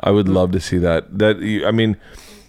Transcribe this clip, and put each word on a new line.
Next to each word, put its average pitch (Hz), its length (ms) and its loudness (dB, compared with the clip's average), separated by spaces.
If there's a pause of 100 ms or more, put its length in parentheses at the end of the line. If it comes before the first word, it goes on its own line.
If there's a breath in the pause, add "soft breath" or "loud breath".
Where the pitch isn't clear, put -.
I - 100 0
would 202 180 2
love 92 220 2
to 95 80 0
see - 180 -4
that. 85 400 -2
That 107 220 2
you, 104 260 -4
I 107 60 0
mean, 113 260 2 (520 loud breath)